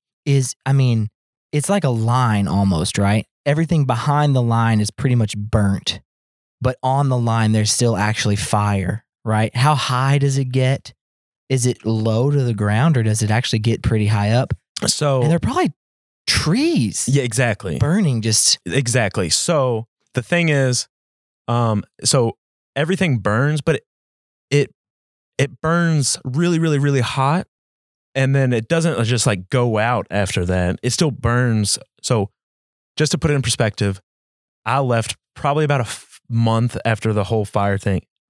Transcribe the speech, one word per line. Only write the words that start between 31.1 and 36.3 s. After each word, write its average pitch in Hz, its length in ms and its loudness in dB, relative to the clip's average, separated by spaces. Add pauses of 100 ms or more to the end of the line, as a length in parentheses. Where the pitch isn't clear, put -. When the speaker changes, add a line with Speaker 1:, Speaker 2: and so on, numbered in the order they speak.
Speaker 2:
So 104 260 0 (680)
just 156 180 0
to 160 40 0
put 151 140 0
it - 20 0
in 139 80 0
perspective, 104 580 -2 (640)
I 123 140 0
left 120 380 -2 (180)
probably 147 300 0
about 139 160 0
a 110 40 -4
f-, - 440 -14
month 113 560 0